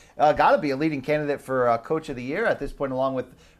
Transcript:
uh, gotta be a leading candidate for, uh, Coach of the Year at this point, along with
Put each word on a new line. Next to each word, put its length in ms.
uh, 160
gotta 260
be 120
a 60
leading 260
candidate 380
for, 280
uh, 100
Coach 300
of 80
the 60
Year 240
at 120
this 140
point, 200
along 220
with 120